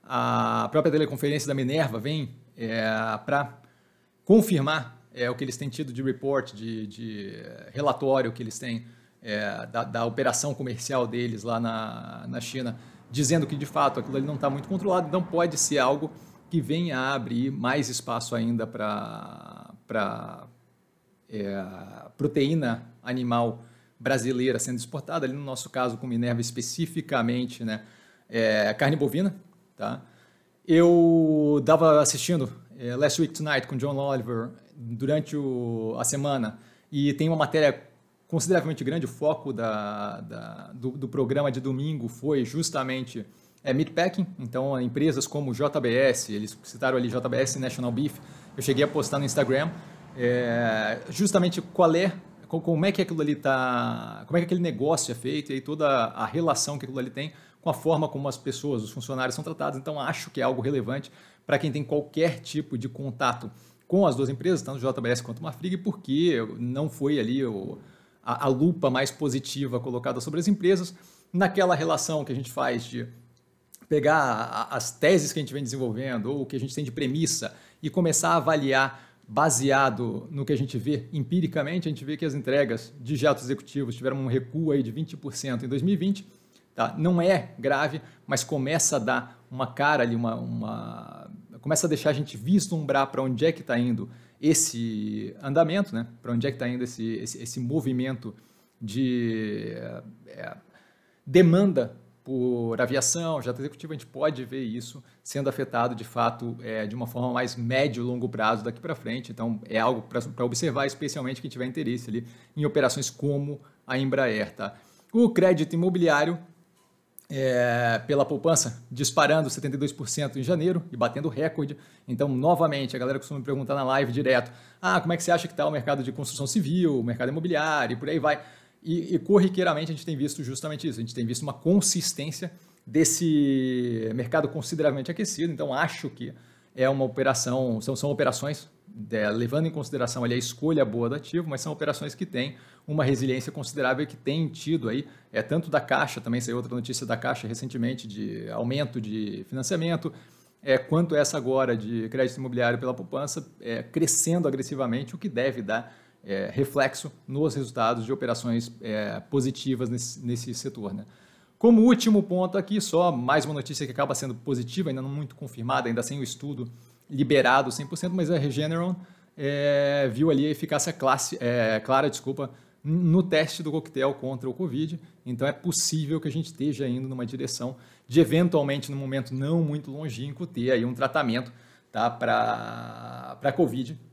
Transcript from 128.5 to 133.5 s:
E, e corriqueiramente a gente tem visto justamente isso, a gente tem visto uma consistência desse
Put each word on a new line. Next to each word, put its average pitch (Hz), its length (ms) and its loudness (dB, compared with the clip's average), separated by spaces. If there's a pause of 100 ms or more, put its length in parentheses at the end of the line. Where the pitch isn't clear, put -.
E, 170 280 0
e - 20 2
corriqueiramente 180 720 4
a 160 60 -4
gente - 100 -12
tem 160 100 -2
visto 143 280 -4
justamente 151 420 -6
isso, 113 140 -4
a - 20 -2
gente 117 100 -6
tem 120 140 -4
visto 120 160 -4
uma 147 100 -6
consistência 170 1000 0 (340)
desse 131 1300 2